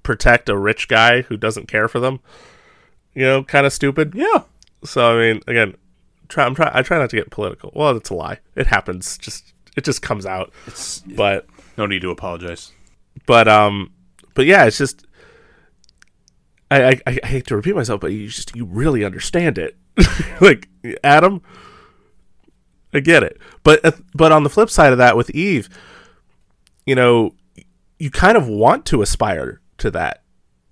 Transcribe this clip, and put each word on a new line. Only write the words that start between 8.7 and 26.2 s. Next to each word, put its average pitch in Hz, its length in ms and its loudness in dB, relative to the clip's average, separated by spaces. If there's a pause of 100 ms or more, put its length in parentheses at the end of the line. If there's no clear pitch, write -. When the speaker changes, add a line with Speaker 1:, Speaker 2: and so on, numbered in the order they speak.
Speaker 1:
Just, - 360 -20 (240)
it 139 60 -8
just - 180 -6
comes 98 240 -8
out. 95 260 -10 (160)
Speaker 2:
It's - 320 -16
Speaker 1:
But 98 460 -4 (320)
Speaker 2:
no 107 80 -4
need 98 160 -6
to 90 100 -8
apologize. 87 600 -12 (560)
Speaker 1:
But, 117 200 4
um, 104 460 2 (400)
but 131 120 0
yeah, 175 200 6
it's 110 120 0
just, - 280 -6 (1600)
I, 131 360 4
I, 127 180 -4
I - 40 -12
hate 127 200 -4
to 117 80 -4
repeat 151 200 -4
myself, 113 260 -4
but 80 100 -6
you 104 160 -10
just, - 280 -14
you 117 100 -10
really 110 400 -2
understand 143 520 -4
it. 82 200 -10 (200)
<laughs> 175 100 8 (340)
Like, 180 260 6 (360)
Adam, 165 400 4 (1500)
I 147 60 0
get 151 220 4
it. - 180 -6 (240)
But, 156 220 4
uh, 160 60 4 (240)
but 156 160 4
on 151 120 6
the 143 60 0
flip 220 220 0
side 147 200 6
of 123 60 2
that 123 180 6
with 117 140 -2
Eve, 160 400 -4 (1160)